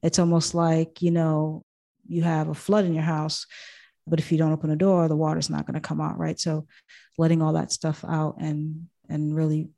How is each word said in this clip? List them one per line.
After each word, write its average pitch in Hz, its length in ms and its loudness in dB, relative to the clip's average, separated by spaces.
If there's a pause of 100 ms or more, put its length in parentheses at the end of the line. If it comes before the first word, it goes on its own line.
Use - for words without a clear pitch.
it's 165 160 0
almost 170 360 2
like, 165 460 0
you 175 100 2
know, 156 540 0 (420)
you 170 160 -2
have 160 260 0
a 156 60 -4
flood 202 300 2
in 175 100 0
your 156 100 0
house, 156 420 -2 (600)
but 165 120 0
if 156 120 -2
you 165 60 2
don't 156 160 4
open 156 160 -2
the 156 80 2
door, 175 320 4
the 156 80 0
water's 156 320 0
not 147 180 -4
gonna - 140 -6
come 151 200 -4
out, 156 180 -4
right? 160 200 -4
So 156 280 -4 (500)
letting 165 240 4
all 156 140 2
that - 180 -2
stuff - 340 -4
out 156 320 -2
and, 156 500 -6 (200)
and 151 260 -2
really 156 440 0